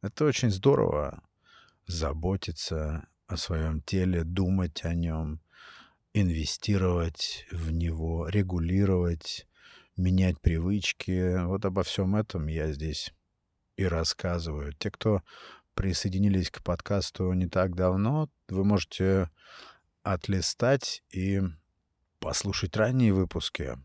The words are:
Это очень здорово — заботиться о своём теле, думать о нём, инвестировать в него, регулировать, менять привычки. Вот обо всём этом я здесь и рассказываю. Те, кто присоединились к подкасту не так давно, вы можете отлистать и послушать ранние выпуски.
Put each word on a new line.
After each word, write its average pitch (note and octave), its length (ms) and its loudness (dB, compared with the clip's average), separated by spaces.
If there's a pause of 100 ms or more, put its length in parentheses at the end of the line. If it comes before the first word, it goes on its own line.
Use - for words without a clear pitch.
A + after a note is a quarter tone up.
Это G2+ 240 -2
очень B2 260 2
здорово — G2 720 2 (640)
заботиться D#2 1200 -4 (200)
о - 100 -4
своём D#2 460 -2
теле, F#2 420 0
думать F2+ 580 0
о E2+ 100 -2
нём, D#2+ 460 -2 (720)
инвестировать F2 1400 0
в D#2+ 200 -4
него, E2 560 -2
регулировать, F#2 1200 0 (500)
менять F#2 420 4
привычки. F#2 1040 0
Вот G2 200 -2
обо F#2 180 0
всём F#2+ 320 0
этом F2 320 -2
я D#2 240 -2
здесь D2+ 420 -6 (640)
и F#2+ 100 -2
рассказываю. E2 880 -2
Те, - 180 -6
кто G#2 300 0 (520)
присоединились F#2+ 760 0
к - 120 -16
подкасту F#2 680 -2
не F#2 140 2
так F#2 280 0
давно, G2+ 540 0 (180)
вы F#2+ 160 0
можете F#2+ 680 2 (760)
отлистать G#2 1080 0
и F#2+ 300 0 (800)
послушать - 580 -2
ранние A#2 360 4
выпуски. D#2 720 -2